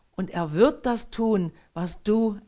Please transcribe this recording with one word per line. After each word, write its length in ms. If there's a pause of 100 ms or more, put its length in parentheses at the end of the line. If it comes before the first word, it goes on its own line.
(160)
Und 140
er 240
wird 320
das 240
tun, 420 (220)
was 300
du 340 (100)